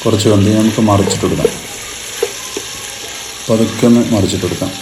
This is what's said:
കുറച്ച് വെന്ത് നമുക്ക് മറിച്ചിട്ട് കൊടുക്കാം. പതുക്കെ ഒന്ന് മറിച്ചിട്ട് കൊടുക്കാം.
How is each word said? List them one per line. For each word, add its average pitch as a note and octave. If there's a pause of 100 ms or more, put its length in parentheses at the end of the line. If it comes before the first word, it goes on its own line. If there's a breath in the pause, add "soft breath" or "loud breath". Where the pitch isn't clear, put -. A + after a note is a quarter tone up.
കുറച്ച് A2
വെന്ത് G2 (120)
നമുക്ക് A2
മറിച്ചിട്ട് G2
കൊടുക്കാം. D#2 (2000)
പതുക്കെ A2+
ഒന്ന് A#2+ (140)
മറിച്ചിട്ട് F#2+
കൊടുക്കാം. -